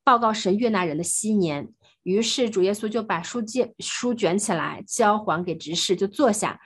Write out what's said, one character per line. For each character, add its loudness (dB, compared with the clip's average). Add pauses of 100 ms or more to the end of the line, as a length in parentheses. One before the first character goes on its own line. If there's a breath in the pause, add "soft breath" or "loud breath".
报 4
告 2
神 0
悦 2
纳 0
人 -2
的 -4
禧 -2
年。” 0 (340 soft breath)
于 0
是 0
主 0
耶 4
稣 -4
就 -2
把 -2
书 -6
卷， -2
书 -4
卷 2
起 0
来， -4
交 4
还 -2
给 -4
执 -8
事， 0
就 0
坐 2
下。 -4